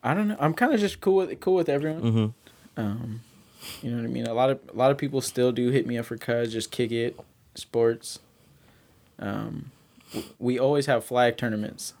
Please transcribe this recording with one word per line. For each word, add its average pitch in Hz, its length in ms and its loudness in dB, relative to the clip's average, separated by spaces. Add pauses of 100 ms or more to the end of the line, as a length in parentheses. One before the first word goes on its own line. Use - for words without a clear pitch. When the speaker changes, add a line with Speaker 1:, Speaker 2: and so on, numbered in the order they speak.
Speaker 1:
I 123 120 2
don't 208 140 0
know. 208 100 -2
I'm 156 160 2
kinda 254 240 4
just 202 220 -2
cool 190 160 4
with, 185 240 0
cool 185 140 2
with 170 140 2
everyone. 156 340 0
Speaker 2:
Mm-hmm. 113 800 0
Speaker 1:
Um, 113 400 -6 (640)
you 120 80 -6
know 120 60 -4
what 117 80 -4
I 113 40 -6
mean? 120 180 -4
A 117 80 -4
lot 127 160 4
of, 120 100 -2 (120)
a - 40 -10
lot 127 140 6
of 143 80 2
people 135 220 -2
still 127 320 2
do 123 180 2
hit 135 160 2
me 120 120 -4
up 113 80 -6
for 117 120 -8
cuz, 117 340 -2
just 113 180 -6
kick 117 220 -2
it, 117 260 -2 (360)
sports. - 640 0 (1000)
Um, 104 520 -8 (420)
w-, - 260 -10
we 123 200 -2
always 135 280 2
have 123 180 0
flag 120 340 2
tournaments. 107 600 -6